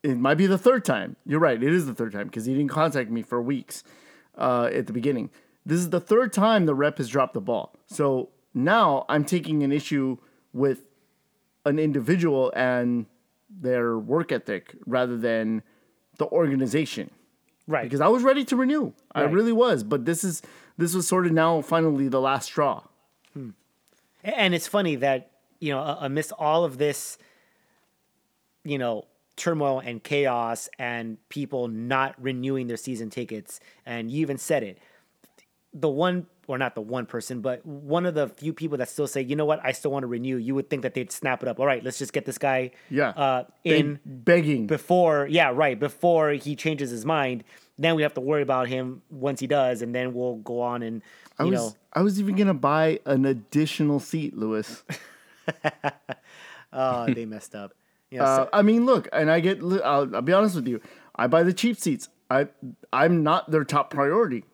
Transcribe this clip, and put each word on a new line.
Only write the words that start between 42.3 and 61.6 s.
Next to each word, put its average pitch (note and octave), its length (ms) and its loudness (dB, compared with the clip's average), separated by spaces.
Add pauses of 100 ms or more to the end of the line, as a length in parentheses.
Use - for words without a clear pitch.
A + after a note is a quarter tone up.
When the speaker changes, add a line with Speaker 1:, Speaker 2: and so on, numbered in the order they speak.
Speaker 2:
guy, C3 320 0 (200)
Speaker 1:
Yeah. C3 200 0
Speaker 2:
uh, C3 340 0 (200)
Speaker 1:
They D#3+ 140 4
Speaker 2:
in D3 260 0
Speaker 1:
begging. C#3 600 2
Speaker 2:
before," D#3 640 2
yeah, D3+ 240 4
right, C3+ 240 2
"before D#3 540 2
he C#3+ 240 -4
changes C#3+ 340 -2
his A2+ 140 -8
mind. C3+ 400 0 (340)
Then E3 180 2
we D#3 60 2
have D3 120 0
to C3 80 -4
worry D3 200 0
about B2+ 260 0
him B2+ 420 -6
once C3+ 300 -4
he C3+ 60 -6
does, B2+ 360 0
and A#2+ 120 -6
then B2+ 200 -4
we'll B2 220 -4
go A#2+ 260 -6
on A#2+ 200 -4
and, A2+ 200 -8 (360)
Speaker 1:
I C#3+ 60 0
Speaker 2:
you F3 60 2
Speaker 1:
was, G3 100 0
Speaker 2:
know." G#3+ 160 -4 (160)
Speaker 1:
I E3+ 100 0
was G3+ 160 2
even G3+ 160 0
gonna G3 200 4
buy D#3 500 2
an C3+ 220 2
additional C#3+ 760 0
seat, - 360 -6
Lewis. G#2+ 460 -4 (640)
Speaker 2:
<laughs> - 160 -8 (1120)
Oh, B2+ 400 -2
they A#2 120 -4
messed G#2+ 300 -12
up. G2+ 180 -14 (380)
You C3 80 -10
know, C3+ 60 2
Speaker 1:
Uh, C3+ 120 4
Speaker 2:
so C3 160 2
Speaker 1:
I G3+ 100 6
mean, A3+ 240 4
look, B3 260 2
and D#3 180 2
I E3+ 100 4
get, F#3 220 0
li-, F3+ 200 0
I'll, C#3 340 0
I'll A#2+ 60 -2
be D#3 100 2
honest G3 220 4
with C3 140 -4
you. A#2 120 -4 (340)
I B2 120 0
buy D#3+ 160 6
the F3+ 100 4
cheap A3 260 0